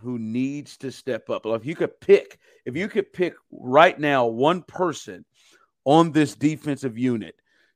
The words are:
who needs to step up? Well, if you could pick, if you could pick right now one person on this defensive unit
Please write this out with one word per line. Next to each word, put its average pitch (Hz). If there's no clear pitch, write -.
who 120
needs 131
to 135
step -
up? -
Well, 110
if 110
you 160
could -
pick, -
if 127
you 185
could -
pick 180
right 143
now 143
one 131
person 120
on 160
this 147
defensive 139
unit 117